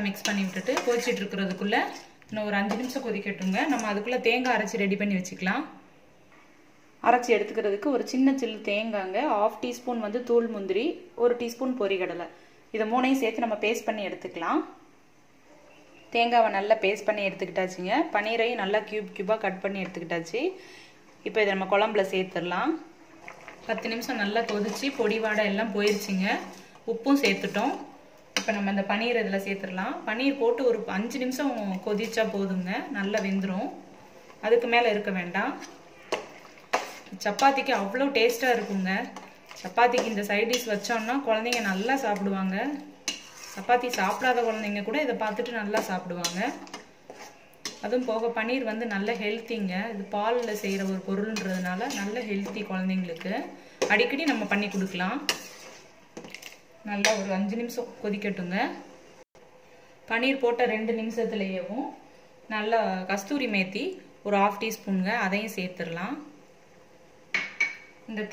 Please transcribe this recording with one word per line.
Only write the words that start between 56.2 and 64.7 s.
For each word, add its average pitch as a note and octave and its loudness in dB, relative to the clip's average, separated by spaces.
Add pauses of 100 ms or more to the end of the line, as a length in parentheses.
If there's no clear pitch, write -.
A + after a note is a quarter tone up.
நல்லா G3+ 4 (100)
ஒரு G3 -2
அஞ்சு G3+ 0
நிமிஷம் A#3+ -6 (120)
கொதிக்கட்டுங்க. G3+ -2 (1500)
பன்னீர் C4 2
போட்ட A#3 4 (120)
ரெண்டு A3+ 0
நிமிஷத்துலயேவும் G3+ -2 (680)
நல்லா A3 2 (320)
கஸ்தூரி B3 -2
மேத்தி G3 0 (440)
ஒரு G3+ 2
ஹாஃப் G3+ 2
டீஸ்பூனுங்க, G3 0 (140)